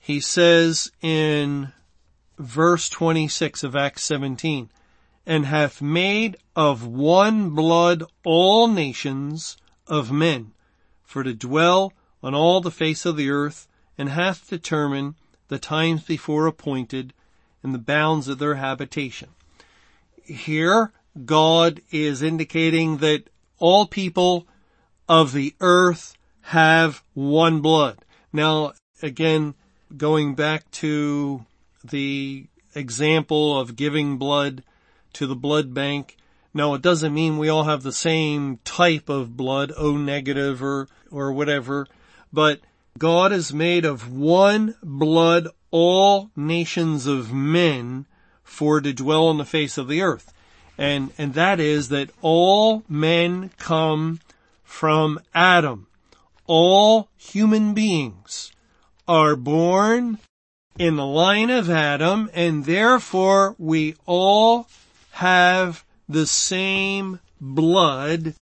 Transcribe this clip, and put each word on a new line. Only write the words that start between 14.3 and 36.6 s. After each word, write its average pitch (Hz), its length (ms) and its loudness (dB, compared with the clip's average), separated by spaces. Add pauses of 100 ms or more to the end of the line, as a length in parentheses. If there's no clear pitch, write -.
determined 147 680 -6 (340)
the 139 100 -8
times 160 440 -2
before 156 440 -4
appointed, 131 680 -8 (500)
and 135 120 -6
the 123 40 -8
bounds 147 500 0
of 135 100 -8
their 147 160 -2
habitation." 135 720 -8 (960)
Here, 165 680 0 (340)
God 160 560 4 (100)
is 147 320 -2
indicating 160 760 -2
that 151 300 0 (300)
all 190 280 4
people 180 600 -2 (640)
of 160 240 6
the 139 280 -4
earth 180 560 2 (260)
have 160 600 2 (120)
one 156 460 2
blood. 147 380 2 (340)
Now, 156 400 -2 (300)
again, 156 520 -2 (420)
going 151 380 0
back 151 380 -4
to 143 720 -4 (400)
the 139 640 -8 (280)
example 147 840 0
of 120 180 -6
giving 143 420 -4
blood 139 460 -4 (480)
to 143 140 -8
the 131 100 -6
blood 143 360 -2
bank. 139 440 -6 (360)
Now, 147 220 -2